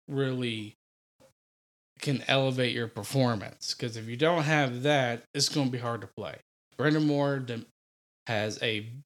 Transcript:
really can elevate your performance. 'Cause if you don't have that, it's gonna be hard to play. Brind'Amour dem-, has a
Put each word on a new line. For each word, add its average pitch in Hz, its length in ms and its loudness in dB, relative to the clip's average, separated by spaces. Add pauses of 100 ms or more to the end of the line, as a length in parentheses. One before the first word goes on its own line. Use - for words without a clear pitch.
really 127 680 -4 (1300)
can 135 280 -2
elevate 131 460 2
your 117 140 -2
performance. 117 840 -2
'Cause 117 220 -8
if 110 100 -10
you 117 100 -8
don't 160 280 4
have 139 400 2
that, 131 400 2 (100)
it's 139 160 2
gonna 139 200 2
be 127 80 -4
hard 117 220 -4
to 98 60 -12 (100)
play. 85 200 -8 (420)
Brind'Amour 143 680 2
dem-, 117 220 -6 (600)
has 107 360 0
a 110 240 0 (200)